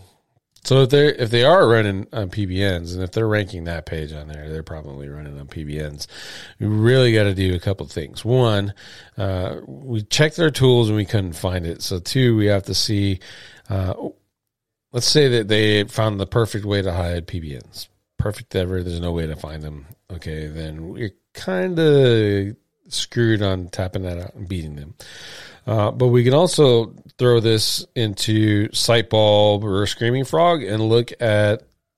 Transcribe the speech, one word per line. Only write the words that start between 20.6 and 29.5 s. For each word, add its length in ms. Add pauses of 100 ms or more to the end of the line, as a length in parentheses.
we're 260 (180)
kinda 1200 (320)
screwed 540
on 260
tapping 340
that 160
out 160
and 140
beating 260
them. 200 (720)
Uh, 240
but 180
we 140
can 100
also 600 (240)
throw 220
this 440 (120)
into 720
Sightbulb 960